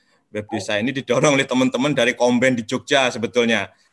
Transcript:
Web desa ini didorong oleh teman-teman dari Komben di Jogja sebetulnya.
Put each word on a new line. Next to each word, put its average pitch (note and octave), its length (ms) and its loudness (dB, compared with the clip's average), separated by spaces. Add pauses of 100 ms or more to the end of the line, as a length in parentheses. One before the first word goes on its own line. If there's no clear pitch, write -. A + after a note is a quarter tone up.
(300)
Web G#2+ 160 -10
desa G#2+ 320 -4
ini B2+ 160 -2
didorong C3 400 2
oleh C#3 80 2
teman-teman B2+ 480 0
dari B2 240 0
Komben B2 400 2
di A#2 80 -6
Jogja C3 480 0
sebetulnya. A2+ 560 -2 (260)